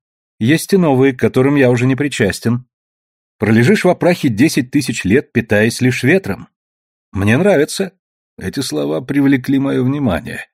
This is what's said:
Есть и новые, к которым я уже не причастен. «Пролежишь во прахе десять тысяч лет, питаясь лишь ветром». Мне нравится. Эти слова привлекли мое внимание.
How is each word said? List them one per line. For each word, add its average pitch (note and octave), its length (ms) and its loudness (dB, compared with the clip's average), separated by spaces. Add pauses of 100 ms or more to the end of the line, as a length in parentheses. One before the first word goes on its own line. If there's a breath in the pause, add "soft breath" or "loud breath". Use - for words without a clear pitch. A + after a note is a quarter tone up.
(380)
Есть C#3+ 340 0
и G3 40 4
новые, C#3 360 2
к B2+ 60 -8
которым C3 380 2
я B2+ 140 4
уже B2 160 0
не C3 100 0
причастен. A#2+ 720 -4 (680)
«Пролежишь A2+ 460 2
во F3 120 2
прахе E3+ 320 0
десять B2+ 420 0
тысяч C3 340 -4
лет, C#3 280 0
питаясь A2 480 0
лишь B2 240 0
ветром». C3 440 -2 (640)
Мне G#2 240 0
нравится. F3+ 640 0 (400)
Эти F3+ 220 -8
слова D3 400 -6
привлекли C#3 580 0
мое C3+ 260 -2
внимание. B2 680 -4